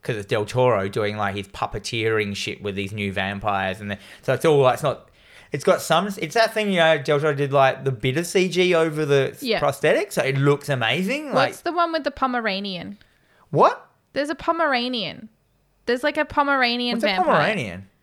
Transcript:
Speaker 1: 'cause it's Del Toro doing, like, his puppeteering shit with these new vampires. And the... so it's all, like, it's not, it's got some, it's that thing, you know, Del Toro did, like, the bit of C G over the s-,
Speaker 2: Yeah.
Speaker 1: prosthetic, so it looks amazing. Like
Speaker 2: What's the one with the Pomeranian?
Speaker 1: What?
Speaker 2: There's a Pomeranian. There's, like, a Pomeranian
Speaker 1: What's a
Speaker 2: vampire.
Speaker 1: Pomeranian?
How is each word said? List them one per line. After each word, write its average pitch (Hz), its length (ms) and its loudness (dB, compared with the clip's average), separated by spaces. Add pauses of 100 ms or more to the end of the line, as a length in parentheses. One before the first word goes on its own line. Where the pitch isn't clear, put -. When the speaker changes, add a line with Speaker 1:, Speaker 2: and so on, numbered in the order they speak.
Speaker 1:
'cause 123 140 -6
it's 101 120 -8
Del 107 180 0
Toro 120 420 2
doing, 104 300 -4
like, 101 180 -2
his 98 140 -8
puppeteering 110 840 -4
shit - 260 -8
with 98 140 -6
these 98 180 -6
new 101 180 -4
vampires. 98 720 -2
And 104 100 -8
the... 101 60 -6 (240)
so 135 120 -2
it's 123 120 -2
all, 151 140 6
like, 127 160 4
it's - 80 -10
not, 131 260 -4 (420)
it's 139 120 -6
got 175 180 2
some, 175 260 0
it's 190 260 -8
that 220 200 2
thing, 214 180 0
you 185 60 2
know, 160 200 6
Del 143 220 0
Toro 151 140 0
did, 139 200 -2
like, 135 300 4
the 135 80 0
bit 127 260 -2
of 170 100 -2
C 185 220 2
G 180 260 2
over 156 300 2
the 139 280 4
s-, - 100 -12
Speaker 2:
Yeah. 214 160 0
Speaker 1:
prosthetic, 156 520 2
so 156 120 -2
it 139 140 0
looks 143 320 2
amazing. 185 640 -2
Like - 160 2
Speaker 2:
What's - 120 -12
the 349 120 -2
one 339 180 0
with 320 120 -4
the 285 80 -2
Pomeranian? 202 880 -6 (520)
Speaker 1:
What? 254 360 4 (280)
Speaker 2:
There's 285 160 -4
a 320 60 -4
Pomeranian. 247 920 -2 (560)
There's, 254 180 -2
like, 302 140 0
a 302 80 0
Pomeranian 247 720 0
Speaker 1:
What's 233 60 -2
a - 40 2
Speaker 2:
vampire. 370 260 2
Speaker 1:
Pomeranian? 143 560 -2 (140)